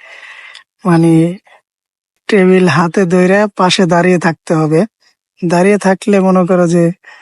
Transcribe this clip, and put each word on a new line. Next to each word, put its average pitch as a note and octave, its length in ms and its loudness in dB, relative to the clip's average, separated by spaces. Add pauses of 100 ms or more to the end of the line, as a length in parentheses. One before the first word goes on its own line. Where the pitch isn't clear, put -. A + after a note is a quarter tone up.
(840)
মানে, E3 520 0 (880)
টেবিল F#3 400 2
হাতে E3+ 380 -2
ধরে F#3 500 0
পাশে F#3 300 0
দাঁড়িয়ে F3 340 0
থাকতে E3 360 -6
হবে। D#3 300 0 (600)
দাঁড়িয়ে F#3 320 0
থাকলে F#3+ 420 -2
মনে F#3 260 0
করো F3+ 220 0
যে, E3+ 240 0 (300)